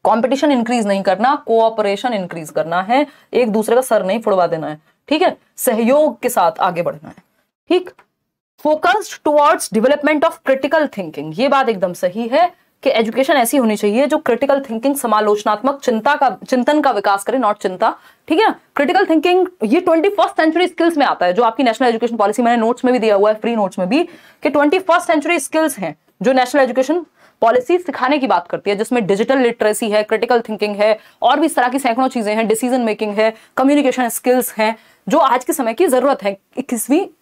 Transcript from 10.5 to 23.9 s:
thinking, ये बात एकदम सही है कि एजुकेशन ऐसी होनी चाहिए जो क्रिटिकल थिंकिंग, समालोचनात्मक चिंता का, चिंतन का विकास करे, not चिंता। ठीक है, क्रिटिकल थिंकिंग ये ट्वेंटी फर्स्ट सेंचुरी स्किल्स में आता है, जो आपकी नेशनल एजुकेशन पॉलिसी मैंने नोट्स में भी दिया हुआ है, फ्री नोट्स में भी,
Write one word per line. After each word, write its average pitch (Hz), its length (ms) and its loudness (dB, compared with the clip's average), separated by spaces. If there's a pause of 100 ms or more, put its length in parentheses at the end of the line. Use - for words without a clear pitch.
thinking, 156 520 -10
ये 269 80 2
बात 269 220 2
एकदम 185 240 -4
सही 190 340 -4
है 339 260 0 (300)
कि 269 60 2
एजुकेशन 233 440 0
ऐसी 269 240 2
होनी 220 180 2
चाहिए 214 320 0
जो 302 100 0
क्रिटिकल 277 520 0
थिंकिंग, 240 260 -2
समालोचनात्मक 214 840 0
चिंता 240 340 0
का, 254 220 0 (120)
चिंतन 277 320 2
का 269 100 2
विकास 202 320 -2
करे, 233 140 -2
not 214 160 0
चिंता। 208 440 -2 (300)
ठीक 320 120 2
है, 415 160 2 (200)
क्रिटिकल 359 300 2
थिंकिंग 359 420 2 (160)
ये 254 180 2
ट्वेंटी 339 280 2
फर्स्ट 359 280 0
सेंचुरी 330 300 0
स्किल्स 339 300 0
में 269 80 2
आता 180 200 0
है, 180 80 2
जो 233 100 2
आपकी 233 200 0
नेशनल 240 240 2
एजुकेशन 226 300 -2
पॉलिसी 208 240 0
मैंने 233 160 2
नोट्स 233 280 -2
में 247 80 4
भी 254 60 2
दिया 214 160 2
हुआ 202 140 4
है, 220 60 2
फ्री 226 200 -4
नोट्स 196 240 -4
में 180 100 -2
भी, 302 140 0 (400)